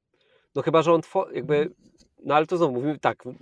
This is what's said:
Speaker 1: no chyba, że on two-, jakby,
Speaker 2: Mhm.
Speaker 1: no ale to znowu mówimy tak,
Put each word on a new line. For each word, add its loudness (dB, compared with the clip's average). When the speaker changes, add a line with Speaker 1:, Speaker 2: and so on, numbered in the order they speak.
Speaker 1:
no -4
chyba, 4
że 4
on 4
two-, -4
jakby, -2
Speaker 2:
Mhm. -2
Speaker 1:
no 0
ale 2
to -2
znowu 2
mówimy -4
tak, -2